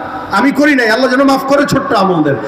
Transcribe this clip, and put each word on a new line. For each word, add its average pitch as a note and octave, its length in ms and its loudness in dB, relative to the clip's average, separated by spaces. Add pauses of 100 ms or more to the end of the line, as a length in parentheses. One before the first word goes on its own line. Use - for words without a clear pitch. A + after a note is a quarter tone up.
(320)
আমি A#3+ 200 2
করি D4 240 2
নাই, A#3+ 140 0
আল্লাহ B3 200 0
যেন C4 140 2
মাফ C4+ 200 2
করে, C#4+ 220 0
ছোট্ট - 280 -2
আমল F#3+ 300 0
দেন।" C#3 120 0 (120)